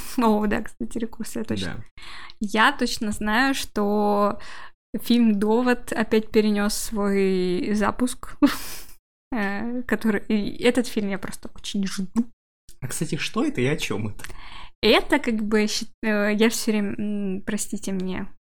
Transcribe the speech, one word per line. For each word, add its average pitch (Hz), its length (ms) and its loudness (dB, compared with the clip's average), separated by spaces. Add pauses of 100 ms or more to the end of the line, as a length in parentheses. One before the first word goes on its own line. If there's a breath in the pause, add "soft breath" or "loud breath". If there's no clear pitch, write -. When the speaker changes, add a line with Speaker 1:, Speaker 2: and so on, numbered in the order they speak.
Speaker 1:
<laughs> - 160 -6
О, 214 280 4
да, 214 160 0
кстати, - 380 -6
рекурсия, 226 440 -6
точно. 185 340 -4
Speaker 2:
Да. 110 60 -10 (580 loud breath)
Speaker 1:
Я 220 320 4
точно 240 380 -2
знаю, 233 440 2
что 208 840 2 (600 loud breath)
фильм 226 380 6
«Довод» 240 520 2
опять 220 380 2
перенёс 208 460 2
свой 196 1000 0
запуск, 214 680 0
<laughs> - 920 -2
э, 220 540 -2
который, 214 400 2
и 208 360 0
этот 240 220 4
фильм 202 240 -2
я 196 80 -2
просто - 380 -8
очень 196 320 -2
жду. 202 380 -2 (560)
Speaker 2:
А, - 60 -6
кстати, - 300 -2
что - 260 -2
это 311 160 -2
и 123 60 2
о 147 100 2
чём 107 340 -4
это? - 140 -8 (600 loud breath)
Speaker 1:
Это 294 340 6
как 226 240 0
бы 214 240 2
щи-, - 220 -4 (160)
э, 208 320 2
я 220 160 6
всё - 200 -2
время, 208 280 0
м, 202 420 -4
простите - 520 -4
мне, 185 340 -4 (240)